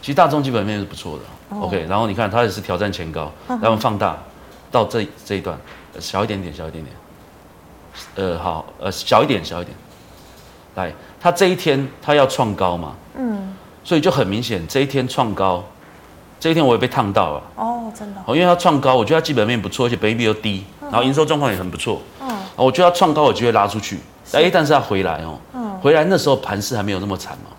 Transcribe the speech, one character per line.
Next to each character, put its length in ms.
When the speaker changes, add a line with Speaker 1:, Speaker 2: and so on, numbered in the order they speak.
Speaker 1:
其 80
实 60
大 140
中 140
基 80
本 140
面 140
是 60
不 100
错 240
的。 60
Speaker 2:
哦。 60
Speaker 1:
OK， 260
然 100
后 80
你 80
看 160
它 140
也 40
是 120
挑 160
战 160
前 180
高， 220
Speaker 2:
嗯 100
哼。 40
Speaker 1:
然 80
后 60
放 220
大 180
到 140
这， 220
这 120
一 40
段， 160
呃， 60
小 240
一 20
点 140
点， 120
小 140
一 40
点 140
点。 120
呃， 220
好， 260
呃， 120
小 320
一 40
点， 180
小 180
一 20
点。 120
来， 160
它 100
这 180
一 80
天 300
它 140
要 120
创 280
高 220
嘛。 180
Speaker 2:
嗯。 380
Speaker 1:
所 140
以 20
就 100
很 160
明 160
显， 260
这 120
一 60
天 200
创 280
高， 280
这 120
一 40
天 100
我 80
也 60
被 80
烫 260
到 220
了。 80
Speaker 2:
哦， 400
真 180
的。 120
Speaker 1:
哦， 80
因 60
为 60
它 80
创 260
高， 140
我 100
觉 100
得 60
它 40
基 80
本 140
面 140
不 80
错， 180
而 20
且 80
本 140
益 40
比 100
又 100
低， 300
Speaker 2:
嗯 60
哼。 60
Speaker 1:
然 80
后 20
营 100
收 120
状 140
况 140
也 60
很 120
不 60
错。 240
Speaker 2:
嗯。 80
Speaker 1:
哦， 80
我 80
觉 100
得 80
它 60
创 160
高 120
有 80
机 120
会 80
拉 140
出 120
去。 200
Speaker 2:
是。 120
Speaker 1:
哎， 160
但 120
是 80
它 80
回 220
来 200
哦。 160
Speaker 2:
嗯。 260
Speaker 1:
回 120
来 120
那 120
时 120
候 80
盘 260
势 140
还 60
没 100
有 80
那 60
么 100
惨 220
嘛。 200